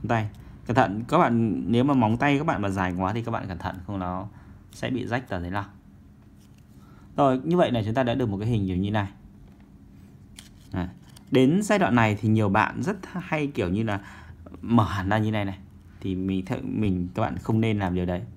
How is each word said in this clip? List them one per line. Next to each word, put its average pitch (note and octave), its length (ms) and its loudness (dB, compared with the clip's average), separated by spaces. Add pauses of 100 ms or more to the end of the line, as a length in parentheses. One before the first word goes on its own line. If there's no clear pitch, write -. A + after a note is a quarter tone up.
tay. A2 220 0 (360)
Cẩn A#2+ 100 0
thận, G#2+ 320 4
các D3+ 100 2
bạn, A#2 500 4
nếu A#2 160 4
mà C#3+ 100 4
móng A#2 240 4
tay C#3+ 200 4
các D3 60 0
bạn C#3+ 180 -2
mà G2+ 80 0
dài F#2 280 -2
quá F#2+ 160 0
thì A#2 80 -4
các A2+ 100 -6
bạn G#2+ 160 -6
cẩn F2 100 -8
thận, F#2 180 -8 (120)
không G2 120 -6
nó F#2 280 -6 (440)
sẽ - 180 -8
bị B2+ 180 -4
rách B2 220 -4
tờ F2+ 120 -4
giấy F2 100 -8
lọc. G2+ 140 -4 (1500)
Rồi, C3 260 4
như E3+ 140 2
vậy C3+ 140 4
là A#2 140 2
chúng A2 80 -2
ta C3 100 2
đã A#2+ 120 0
được B2 140 0
một G2 80 -2
cái A2 120 -2
hình G2+ 180 0
kiểu F2+ 100 -2
như G2+ 140 -2
này. G#2 160 0 (1700)
Đấy. F#2 140 -4 (440)
Đến C3+ 320 4
giai G#3 160 2
đoạn A#2+ 160 2
này A2 260 4
thì A2 80 2
nhiều G#2+ 200 4
bạn A2 340 2
rất F#3+ 200 -4
hay D#3 440 -4
kiểu A2+ 220 -4
như G#2 140 0
là G#2 180 -2 (600)
mở A2+ 220 4
hẳn F#2+ 260 -2
ra G#2+ 80 4
như G#2+ 140 0
này G#2 140 -2
này. F#2+ 120 -8 (420)
Thì F#2+ 160 -4
mình, F#2+ 300 -2
theo - 180 -6
mình, F#2 520 0
các A2 60 0
bạn G2 160 -2
không A2+ 240 0
nên A2 180 0
làm F2+ 160 -2
điều F2+ 100 0
đấy. F2+ 160 -2 (160)